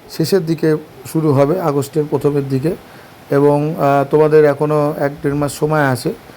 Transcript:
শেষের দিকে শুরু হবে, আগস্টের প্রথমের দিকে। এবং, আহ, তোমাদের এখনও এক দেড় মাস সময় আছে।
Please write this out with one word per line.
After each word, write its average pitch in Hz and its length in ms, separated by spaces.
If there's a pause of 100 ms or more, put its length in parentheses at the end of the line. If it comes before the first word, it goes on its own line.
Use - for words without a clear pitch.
(100)
শেষের 165 360
দিকে 160 300 (360)
শুরু 156 200
হবে, 143 280
আগস্টের 147 500
প্রথমের 143 380
দিকে। 135 220 (600)
এবং, 147 480
আহ, 139 320
তোমাদের 151 340
এখনও 147 520
এক 143 160 (100)
দেড় 143 120
মাস 147 180
সময় 151 300
আছে। 135 300 (240)